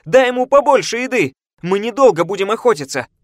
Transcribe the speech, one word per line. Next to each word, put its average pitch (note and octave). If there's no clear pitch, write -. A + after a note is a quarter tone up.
"Дай B3
ему B3+
побольше C#4
еды. A#3+
Мы F#3
недолго G#3+
будем F#3+
охотиться. D#3